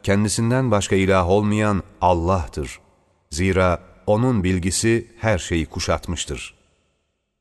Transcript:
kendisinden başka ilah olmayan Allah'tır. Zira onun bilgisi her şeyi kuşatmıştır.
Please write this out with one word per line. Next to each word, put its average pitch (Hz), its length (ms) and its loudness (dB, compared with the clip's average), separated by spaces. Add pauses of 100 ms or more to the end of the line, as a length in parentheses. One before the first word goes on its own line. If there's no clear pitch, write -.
kendisinden 117 680 0
başka 101 260 0
ilah 95 320 4
olmayan 104 540 2 (180)
Allah'tır. 87 800 0 (500)
Zira 92 520 0 (240)
onun 110 380 2
bilgisi 92 720 0
her 110 200 0
şeyi 82 280 -2
kuşatmıştır. - 880 -6 (880)